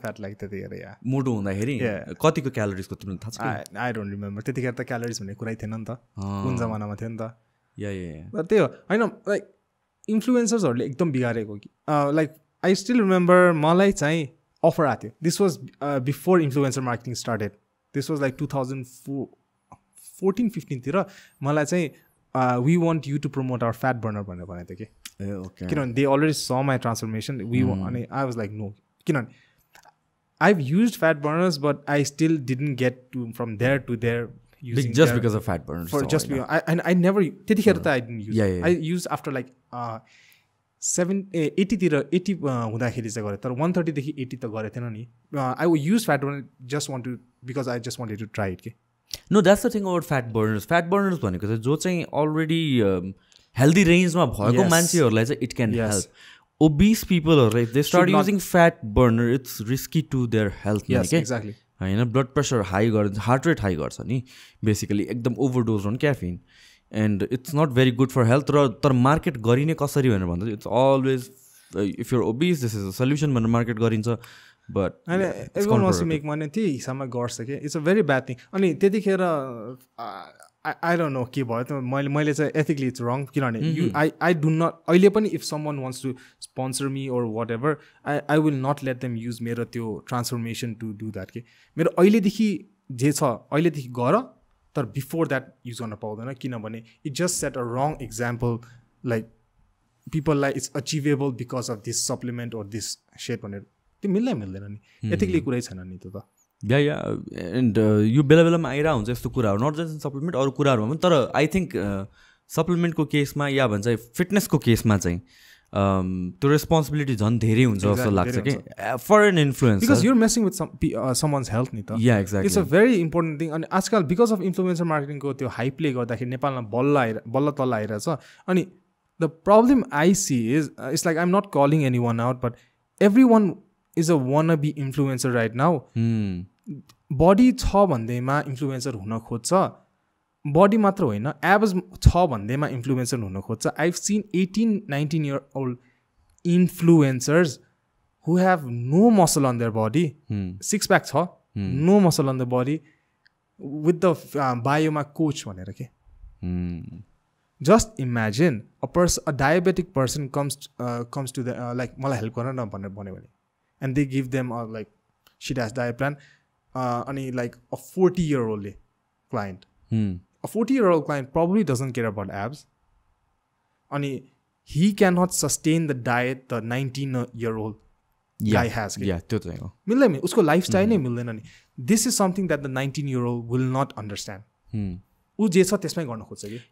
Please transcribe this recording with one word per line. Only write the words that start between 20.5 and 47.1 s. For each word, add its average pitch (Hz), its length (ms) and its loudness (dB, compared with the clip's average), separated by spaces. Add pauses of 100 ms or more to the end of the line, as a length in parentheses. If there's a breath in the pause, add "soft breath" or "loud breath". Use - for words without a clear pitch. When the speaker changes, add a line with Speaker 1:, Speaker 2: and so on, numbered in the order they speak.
Speaker 1:
मलाई 147 220 2
चाहिँ, 170 240 -2 (460 soft breath)
uh, 127 240 2
"We 143 180 4
want 165 300 0
you 139 120 -4
to 147 100 -4
promote 127 340 -4
our 117 100 0
fat 127 280 0
burner" 104 220 -4
भनेर 90 220 -12
भनेको 87 200 -12
थियो 92 100 -14
कि। 101 80 -14 (400)
Speaker 2:
ए, 101 100 -6
ओके। 92 340 -10
Speaker 1:
किनभने 131 260 -2
they 135 120 2
already 143 320 2
saw 127 260 -2
my 135 140 0
transformation। 113 640 -4 (100)
We 123 120 2
wa-, 98 120 0
Speaker 2:
Hmm। 95 120 -4
Speaker 1:
अनि 120 200 -6
I 135 180 -4
was 120 140 -6
like, 104 220 -8
"No।" 101 80 -8 (380)
किनभने 135 200 -2 (1120 soft breath)
I've 175 280 6
used 208 320 2
fat 160 240 4
burners, 160 320 0
but 143 300 -2
I 143 160 2
still 160 340 0 (140)
didn't 135 240 -2
get 123 260 -2 (120)
to, 127 200 -6
from 113 240 -6
there 127 220 2
to 123 260 -6
there 120 220 0
Speaker 2:
Be-, - 420 -18
Speaker 1:
using 120 240 -2
Speaker 2:
just 135 180 6
Speaker 1:
their 120 80 2
Speaker 2:
because 107 160 0
of 104 80 -2
fat 85 220 -4
burners 85 260 -8
Speaker 1:
for 143 100 0
Speaker 2:
त - 80 -4
Speaker 1:
just 147 200 -2
Speaker 2:
होइन। 135 100 -2
Speaker 1:
because 127 100 -6
I, 156 120 0 (100)
and 170 140 0
I 170 80 2
never, 185 320 4 (220)
त्यतिखेर 208 300 4
त - 60 -8
Speaker 2:
Hmm। 147 140 2
Speaker 1:
I - 20 0
didn't 117 280 -8
use। 107 80 -6
Speaker 2:
या, 107 100 4
या, 95 100 2
या। 90 80 -4
Speaker 1:
I 165 300 0
used 180 180 -6
after, 147 200 -6
like, 127 200 -6 (220)
uh, 117 260 -8 (840 soft breath)
सेभेन, 190 540 -2
ए, 151 240 -2
एट्टीतिर, 175 540 0
एट्टी, 180 220 0
uh, 123 360 -4
हुँदाखेरि 113 380 -4
चाहिँ 104 180 -6
गरेँ। 101 160 -6
तर 123 160 -6
वान 170 140 0
थर्टीदेखि 151 460 -4
एट्टी 127 180 -10
त 123 80 -12
गरेको 110 300 -8
थिएन 120 160 -8
नि। 110 160 -12 (280)
Uh, 143 240 -2
I 156 80 0 (240)
used 226 140 2
fat 147 160 0
burner, 143 200 -6 (240)
just 143 240 -6
want 131 140 -8
to, 123 140 -8 (280)